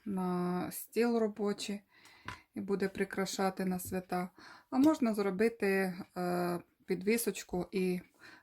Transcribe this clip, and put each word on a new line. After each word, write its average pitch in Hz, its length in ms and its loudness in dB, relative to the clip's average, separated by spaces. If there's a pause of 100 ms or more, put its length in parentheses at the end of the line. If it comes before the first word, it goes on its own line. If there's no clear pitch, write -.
на 180 680 -2
стіл 233 460 0
робочий 208 640 -2 (720)
і 220 60 -6
буде 196 280 -2
прикрашати 190 760 -2
на 185 140 0
свята. 180 520 -4 (400)
А 262 80 2
можна 269 360 6
зробити, 196 800 2 (220)
е, 175 440 0 (260)
підвісочку 190 840 0
і 180 280 0 (420)